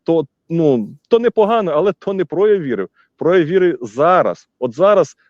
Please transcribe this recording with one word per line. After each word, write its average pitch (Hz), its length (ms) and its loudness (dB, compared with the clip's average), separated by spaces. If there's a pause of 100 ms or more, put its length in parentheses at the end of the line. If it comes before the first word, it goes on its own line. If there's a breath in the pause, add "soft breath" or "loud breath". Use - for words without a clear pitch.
то, 165 240 -2 (220)
ну, 147 480 0 (120)
то 233 100 2
непогано, 220 560 0
але 180 240 0
то - 140 -8
не 190 120 -4
прояв 196 360 0
віри. 110 280 -6 (280)
Прояв 170 300 2
віри 180 360 0
зараз. 120 640 0 (100)
От 123 160 -6
зараз 185 400 2 (160)